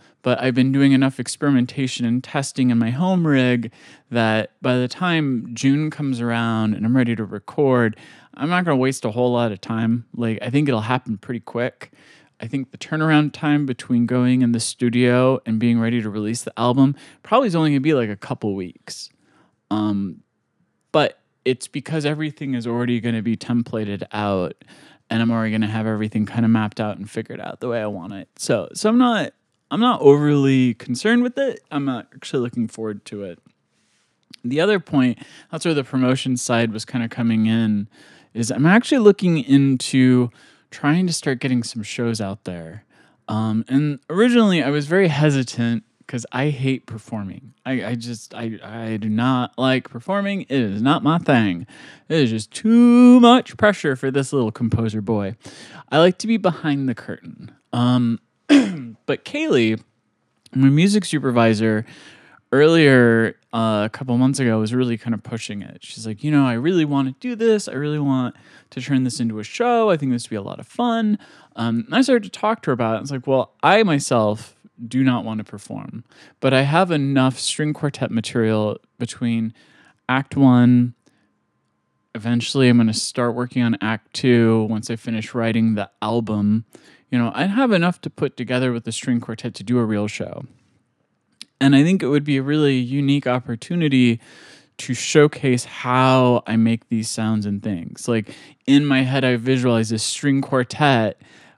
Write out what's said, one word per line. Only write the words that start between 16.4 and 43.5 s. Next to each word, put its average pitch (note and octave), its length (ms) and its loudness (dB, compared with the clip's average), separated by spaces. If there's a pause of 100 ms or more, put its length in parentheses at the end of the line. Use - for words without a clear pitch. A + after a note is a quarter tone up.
the - 140 -12
album C3+ 380 2 (260)
probably B3 260 2
is E3+ 80 -2
only D#3 160 2
gonna C#3 100 0
be, D#3 120 2
like, A#2 160 0
a G2+ 60 -6
couple G#2 400 -6
weeks. - 540 -12 (600)
Um, G2+ 520 -4 (720)
but D3+ 260 0 (240)
it's B2+ 240 -4
because D3 380 -8
everything D3 500 -6
is A#2 100 -6
already A#2+ 360 -2
gonna A2+ 200 -4
be A2+ 140 -2
templated A2 680 -4 (100)
out G2+ 420 -4 (540)
and A2+ 120 -2
I'm A2+ 80 2
already A2+ 220 -2
gonna A2 160 0
have A2 200 -4
everything G#2+ 380 -2
kinda A2+ 220 -2
mapped A2 320 0
out G#2+ 180 -6
and G#2+ 120 -14
figured A2 320 -12
out - 180 -12
the B2 80 -8
way A#2 140 -4
I G#2+ 60 -4
want F#2+ 260 -10
it. G2 240 -16
So, - 360 -4
so - 160 0
I'm A#3 80 2
not, A#3+ 360 0 (360)
I'm G3 120 -4
not A#3+ 200 2
overly C#3 720 4
concerned A3 500 0
with B3 140 -4
it. C4+ 320 -4
I'm C#3+ 160 -4
not B2+ 300 -6
actually - 260 -6
looking A2+ 260 -4
forward G#2+ 380 -10
to G#2 180 -12
it. F2 160 -14 (1040)
The C3 180 -2
other G3+ 180 2
point, B2+ 400 0 (320)
that's D#3+ 140 -8
where E3 80 2
the C#3+ 100 0
promotion C3 540 0
side A#2 360 0
was A2 120 -10
kinda A#2+ 220 -6
coming A2+ 380 0
in, G#2+ 420 0 (460)
is A2+ 180 -4
I'm C3 140 0
actually A#3+ 340 4
looking F#3+ 380 4
into B2+ 920 2 (400)
trying E3 360 0
to E3 60 -2
start C3 260 -4
getting B2+ 240 -2
some A2+ 200 -10
shows A2+ 380 -4
out G2 240 -8
there. F2 400 -14 (420)
Um, A2 400 -2